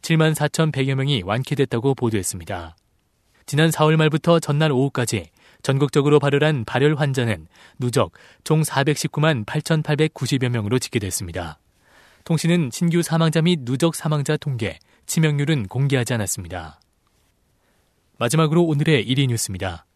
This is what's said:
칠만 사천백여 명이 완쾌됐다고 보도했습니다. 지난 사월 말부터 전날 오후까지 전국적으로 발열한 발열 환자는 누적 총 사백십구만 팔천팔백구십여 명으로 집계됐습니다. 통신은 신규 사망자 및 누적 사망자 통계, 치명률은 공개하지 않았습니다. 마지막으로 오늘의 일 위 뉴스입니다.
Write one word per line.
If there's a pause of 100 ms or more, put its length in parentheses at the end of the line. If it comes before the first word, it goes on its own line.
칠만
사천백여
명이
완쾌됐다고
보도했습니다. (720)
지난
사월
말부터
전날
오후까지 (360)
전국적으로
발열한
발열
환자는 (320)
누적 (320)
총
사백십구만
팔천팔백구십여
명으로
집계됐습니다. (640)
통신은
신규
사망자
및
누적
사망자
통계, (280)
치명률은
공개하지
않았습니다. (1400)
마지막으로
오늘의
일
위
뉴스입니다. (120)